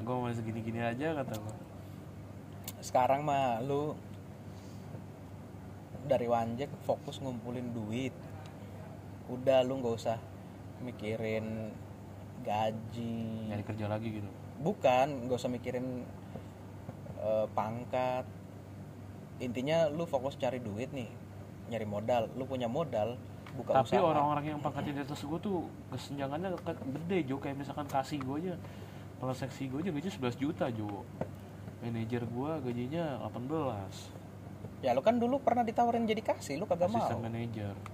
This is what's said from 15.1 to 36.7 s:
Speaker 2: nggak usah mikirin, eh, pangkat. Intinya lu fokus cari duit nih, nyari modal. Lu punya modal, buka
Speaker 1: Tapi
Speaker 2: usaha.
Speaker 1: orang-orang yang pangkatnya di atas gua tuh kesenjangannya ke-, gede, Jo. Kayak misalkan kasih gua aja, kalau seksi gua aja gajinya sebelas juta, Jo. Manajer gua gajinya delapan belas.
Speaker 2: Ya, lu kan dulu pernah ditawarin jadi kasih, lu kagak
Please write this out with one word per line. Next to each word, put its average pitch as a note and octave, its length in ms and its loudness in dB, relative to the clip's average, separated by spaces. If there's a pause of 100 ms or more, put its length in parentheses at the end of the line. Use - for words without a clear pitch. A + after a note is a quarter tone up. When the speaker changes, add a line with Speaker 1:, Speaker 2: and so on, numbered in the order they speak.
Speaker 2:
nggak B2 160 2
usah B2+ 80 0
mikirin, B2 560 -2 (1200)
eh, A2 320 4
pangkat. B2 720 0 (1120)
Intinya C#3 480 4
lu E3 160 0
fokus C#3 320 0
cari B2 240 0
duit A2+ 320 -2
nih, A#2 160 -4 (640)
nyari G#2+ 160 0
modal. A2 480 4
Lu C3 80 -2
punya B2+ 240 0
modal, A#2+ 480 2 (400)
buka C3+ 240 8
Speaker 1:
Tapi - 160 4
Speaker 2:
usaha. F3+ 80 10
Speaker 1:
orang-orang D3 480 6
yang D3 80 -2
pangkatnya C#3+ 400 0
di - 80 -4
atas D3 160 -4
gua E3 160 0
tuh F#3+ 240 2 (240)
kesenjangannya C#3+ 720 -2
ke-, E3 240 -4 (160)
gede, E3 320 2
Jo. C3+ 80 -2
Kayak C#3 240 -2
misalkan C#3+ 240 -4
kasih C#3 320 2
gua C3+ 160 -2
aja, F3+ 160 -2 (640)
kalau B2+ 160 0
seksi C3 400 -4
gua D3 80 0
aja F#3+ 80 0
gajinya D#3+ 240 -2
sebelas A#2+ 240 0
juta, C#3+ 320 2
Jo. G#2 320 -2 (800)
Manajer A#2 480 0
gua C#3 320 0
gajinya B2+ 640 0
delapan A2+ 240 -2
belas. A#2 640 -2 (640)
Speaker 2:
Ya, - 140 4
lu C4 80 6
kan A#3+ 160 8
dulu B3 240 4
pernah A#3+ 240 4
ditawarin A#3 400 4
jadi G#3+ 160 4
kasih, D#3+ 400 0
lu G#3+ 80 0
kagak F3 240 6